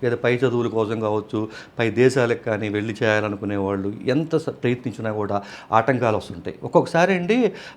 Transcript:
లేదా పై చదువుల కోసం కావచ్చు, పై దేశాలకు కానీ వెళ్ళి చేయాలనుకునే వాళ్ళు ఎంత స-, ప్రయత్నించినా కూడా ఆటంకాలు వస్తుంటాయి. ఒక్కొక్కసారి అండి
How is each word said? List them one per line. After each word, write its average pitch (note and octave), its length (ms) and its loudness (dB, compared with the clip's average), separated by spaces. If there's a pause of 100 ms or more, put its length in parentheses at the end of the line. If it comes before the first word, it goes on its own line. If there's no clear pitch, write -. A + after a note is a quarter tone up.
లేదా A#2+ 120 0
పై B2 200 2
చదువుల A#2+ 320 2
కోసం A2 320 0
కావచ్చు, G#2+ 480 -2 (320)
పై A2+ 100 2
దేశాలకు A#2+ 540 4
కానీ G#2+ 260 -2
వెళ్ళి G#2 340 -2
చేయాలనుకునే G#2 520 0
వాళ్ళు G2 380 -2 (140)
ఎంత D#3 300 0
స-, - 120 -2
ప్రయత్నించినా A#2+ 640 -4
కూడా G2+ 300 -2 (300)
ఆటంకాలు A2+ 460 4
వస్తుంటాయి. F2 460 -8
ఒక్కొక్కసారి E3 500 2
అండి F#3 400 0 (240)